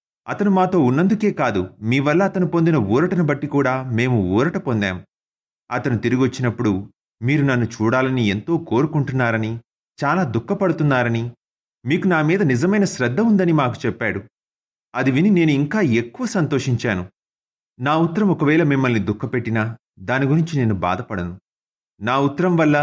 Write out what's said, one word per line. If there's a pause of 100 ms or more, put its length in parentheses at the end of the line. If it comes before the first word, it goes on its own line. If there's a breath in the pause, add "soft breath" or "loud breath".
(280)
అతను
మాతో
ఉన్నందుకే
కాదు, (200)
మీ
వల్ల
అతను
పొందిన
ఊరటను
బట్టి
కూడా (160)
మేము (120)
ఊరట
పొందాం. (720)
అతను
తిరిగొచ్చినప్పుడు (500)
మీరు
నన్ను
చూడాలని
ఎంతో
కోరుకుంటున్నారని, (480)
చాలా
దుఃఖపడుతున్నారని, (600)
మీకు
నా
మీద
నిజమైన
శ్రద్ధ
ఉందని
మాకు
చెప్పాడు. (760)
అది
విని
నేను
ఇంకా (160)
ఎక్కువ
సంతోషించాను. (760)
నా
ఉత్తరం
ఒకవేళ
మిమ్మల్ని
దుఃఖపెట్టినా (360)
దాని
గురించి
నేను
బాధపడను. (680)
నా
ఉత్తరం
వల్ల